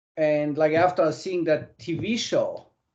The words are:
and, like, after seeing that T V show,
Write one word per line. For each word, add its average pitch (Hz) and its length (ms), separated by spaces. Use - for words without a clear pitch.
and, 151 400
like, 156 160
after 170 400
seeing 180 320
that - 340
T 160 180
V 220 200
show, 110 500